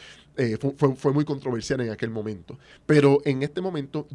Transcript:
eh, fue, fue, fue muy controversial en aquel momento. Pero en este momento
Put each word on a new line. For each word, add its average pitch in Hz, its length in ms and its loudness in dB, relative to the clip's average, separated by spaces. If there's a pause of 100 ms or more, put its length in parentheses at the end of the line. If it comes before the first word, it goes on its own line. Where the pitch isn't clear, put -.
(360)
eh, 113 240 -2
fue, 139 160 -4
fue, 135 200 2
fue 135 180 0
muy 147 120 0
controversial 135 560 -4
en 113 100 -4
aquel 113 180 -6
momento. 107 480 -10 (300)
Pero 143 360 6
en 135 200 0
este 151 180 -6
momento 151 540 -6